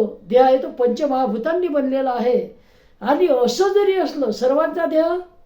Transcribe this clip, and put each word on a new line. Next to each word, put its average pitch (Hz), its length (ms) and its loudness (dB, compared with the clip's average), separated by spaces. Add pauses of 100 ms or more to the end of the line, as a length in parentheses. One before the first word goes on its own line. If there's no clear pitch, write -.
(220)
देह 240 200 2
आहे 262 200 4
तो 311 100 -8
पंचमहाभूतांनी 262 960 -2
बनलेला 269 420 -2
आहे. 240 280 0 (640)
आणि 294 320 2
असं 247 400 0
जरी 392 200 2
असलं, 294 360 -2
सर्वांचा 302 560 0
देह 330 300 0 (300)